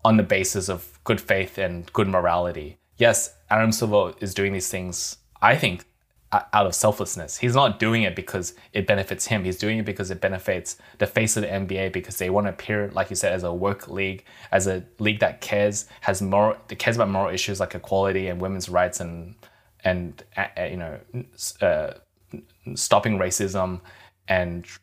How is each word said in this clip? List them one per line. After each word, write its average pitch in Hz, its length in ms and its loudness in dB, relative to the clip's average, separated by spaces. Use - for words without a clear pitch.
on 110 140 6
the 107 60 6
basis 95 440 0
of - 360 -6
good 113 180 0
faith 95 380 0
and 87 340 -4
good 104 140 2
morality. 87 680 0
Yes, - 380 4
Adam 110 200 4
Silver 104 480 2
is 95 140 -4
doing 98 180 0
these 92 180 -4
things, 90 480 -6
I 117 120 8
think, 104 300 -2
o-, 104 100 2
out 104 140 4
of 92 80 -2
selflessness. 92 640 -2
He's 123 180 0
not 127 240 4
doing 113 220 2
it 92 140 0
because 92 400 -6
it 101 140 -2
benefits 98 400 0
him. 101 180 0
He's 92 140 -2
doing 110 180 0
it 107 80 -2
because 98 240 -6
it 87 120 -6
benefits 92 540 -2
the 101 80 2
face 110 320 0
of 104 60 0
the - 80 -4
N 98 160 -2
B 95 100 -4
A, 95 120 -2
because 92 280 -6
they 92 140 -2
wanna 101 180 2
appear, 101 440 -4
like 95 180 -2
you 95 40 -6
said, 92 180 0
as 90 100 -4
a 87 100 -2
work 98 340 -2
league, 95 380 -4
as 95 140 2
a 95 180 -2
league 107 220 0
that - 220 0
cares, 104 440 0
has 95 180 0
moral, 101 380 2
that - 120 -14
cares 117 160 2
about 110 140 2
moral 98 240 0
issues 98 260 -4
like 95 160 -2
equality 95 520 0
and 87 140 -6
women's 95 280 -6
rights 90 300 0
and, 85 360 -10
and, 90 400 -2
uh, 98 120 -2
uh, 90 60 -4
you 85 140 -6
know, 80 220 -10
s-, - 260 -8
uh, 78 380 0
stopping 104 440 2
racism 92 640 -2
and 87 400 0